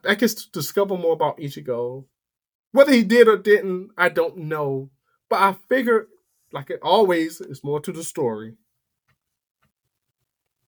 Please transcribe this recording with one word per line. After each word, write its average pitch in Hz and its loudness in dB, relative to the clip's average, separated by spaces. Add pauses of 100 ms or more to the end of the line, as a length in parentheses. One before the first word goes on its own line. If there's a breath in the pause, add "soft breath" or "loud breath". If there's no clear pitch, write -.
I 208 0
guess, 220 0
to - -16
discover 190 -4
more 165 0
about 156 -2
Ichigo. 135 -10 (680)
Whether 277 6
he 233 4
did 226 6
or 208 4
didn't, 190 0
I 175 2
don't 165 -2
know. 143 -6 (400)
But 196 0
I 196 2 (140)
figure, 226 0 (440)
like 139 -12
it - -10
always, 170 2
is 143 -16
more 147 -6
to 185 -10
the 160 -12
story. 113 -6 (2250)